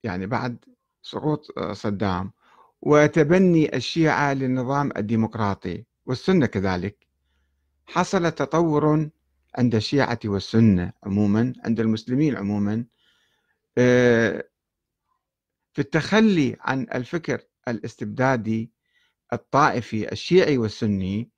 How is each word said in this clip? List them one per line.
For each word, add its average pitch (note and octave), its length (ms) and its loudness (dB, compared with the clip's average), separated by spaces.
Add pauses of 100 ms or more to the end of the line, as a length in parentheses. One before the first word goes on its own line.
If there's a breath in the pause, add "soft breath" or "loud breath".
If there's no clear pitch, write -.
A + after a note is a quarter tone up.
يعني F#2+ 220 -6
بعد B2 400 -6 (360)
سقوط، - 560 -8
آه، F#2+ 160 -6
صدام G2 580 -4 (500 soft breath)
وتبني D3+ 920 4
الشيعة C#3+ 580 0
للنظام C3 640 -2
الديمقراطي G#2+ 880 -2 (200)
والسنة C#3 400 2
كذلك، F#2+ 640 -4 (800)
حصل F3 460 -2
تطور D3+ 760 0 (480)
عند B2 180 2
الشيعة A#2 500 0
والسنة G2+ 680 2 (100)
عموما، G#2 500 0 (120)
عند A2+ 140 -2
المسلمين A#2+ 560 -2
عموما، G#2 500 -2 (920)
آه، B2 720 4 (1200)
في - 80 -6
التخلي E3 800 2
عن C3 360 -4
الفكر B2+ 460 -6 (260)
الاستبدادي A2+ 1040 -4 (640)
الطائفي A#2 800 0
الشيعي D3+ 460 2
والسني G#2 800 -2